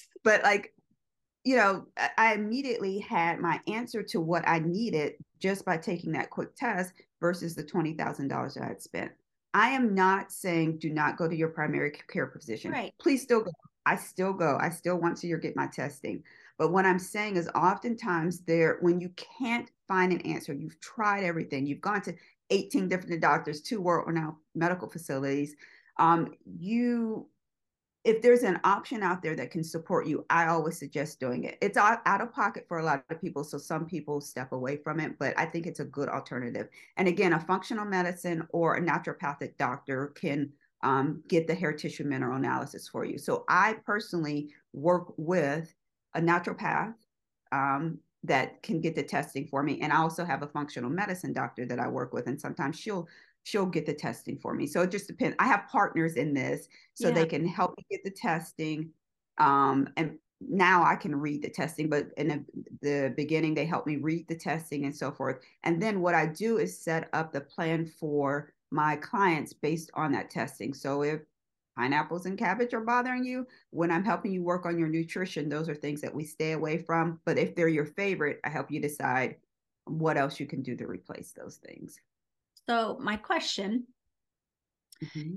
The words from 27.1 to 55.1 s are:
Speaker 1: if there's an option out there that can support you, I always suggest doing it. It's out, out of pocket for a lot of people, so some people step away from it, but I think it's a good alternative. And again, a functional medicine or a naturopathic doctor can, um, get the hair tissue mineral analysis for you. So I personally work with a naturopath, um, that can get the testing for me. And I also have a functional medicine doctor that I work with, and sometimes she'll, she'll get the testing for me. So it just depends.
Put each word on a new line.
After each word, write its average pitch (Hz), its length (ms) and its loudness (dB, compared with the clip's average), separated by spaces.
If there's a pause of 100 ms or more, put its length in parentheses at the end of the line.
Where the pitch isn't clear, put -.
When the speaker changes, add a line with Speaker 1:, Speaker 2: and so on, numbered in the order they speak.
Speaker 1:
if 220 180 4
there's 240 220 10
an 185 200 2
option 208 380 2
out 180 220 2
there 160 120 -2
that 135 160 -6
can 165 120 -2
support 165 440 0
you, 143 220 -2
I 170 180 6
always 165 300 2
suggest 143 420 -6
doing 123 260 -2
it. - 160 -10
It's 196 160 0
out, 226 280 6
out 196 160 4
of 240 120 -6
pocket - 340 -2
for 170 120 -4
a 160 40 0
lot 143 260 2
of 160 100 -6
people, 165 240 -6
so 147 140 -8
some 160 280 -4
people 147 360 -4
step 131 300 -10
away 135 260 -4
from 156 220 -4
it, - 180 -4
but 135 220 -2
I 165 60 2
think 165 200 -6
it's 160 140 -8
a 143 60 -6
good 139 240 -4
alternative. 123 580 -6 (300)
And 185 100 2
again, 180 260 4
a 160 60 4
functional 190 460 -2
medicine 180 640 -2
or 165 260 2
a - 60 0
naturopathic 156 760 -4
doctor 135 520 -2
can, 143 420 -4 (320)
um, 135 440 2
get 165 200 2
the 160 80 2
hair 160 180 0
tissue 151 300 -8
mineral 131 340 -2
analysis 127 500 -4
for - 180 -6
you. - 120 -6
So - 320 -2
I 208 360 4
personally 156 640 -2 (240)
work 175 440 0
with 160 560 0 (400)
a 165 80 -2
naturopath, 180 720 0 (580)
um, 139 460 0 (260)
that 143 400 0
can - 180 -2
get 165 140 0
the 139 80 0
testing 139 440 -4
for 135 140 -2
me. 143 200 0
And 151 120 0
I 151 40 6
also 160 280 0
have 139 160 -2
a 147 60 -6
functional 143 420 -6
medicine 180 420 -2
doctor 127 360 -4
that 123 120 -4
I 123 80 -2
work 127 240 -4
with, 120 160 -4
and 120 140 -4
sometimes 139 380 -4
she'll, 190 280 -6 (360)
she'll 196 240 0
get 160 180 -2
the 151 80 -2
testing - 460 -8
for - 160 -4
me. 139 100 -2
So 170 160 0
it 180 80 2
just 196 180 -4
depends. 170 300 -2